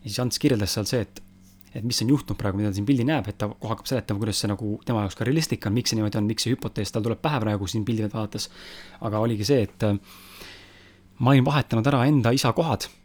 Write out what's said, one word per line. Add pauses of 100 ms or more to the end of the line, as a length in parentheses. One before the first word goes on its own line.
Ja
siis
Ants
kirjeldas
seal
see,
et, (540)
et
mis
on
juhtunud
praegu,
mida
ta
siin
pildi
näeb,
et
ta
kohe
hakkab
seletama,
kuidas
see
nagu (140)
tema
jaoks
ka
realistlik
on,
miks
see
niimoodi
on,
miks
see
hüpotees
tal
tuleb
pähe
praegu
siin
pildi
vaadates. (560)
Aga
oligi
see,
et,
äh, (1200)
ma
olin
vahetanud
ära
enda
isa
kohad (180)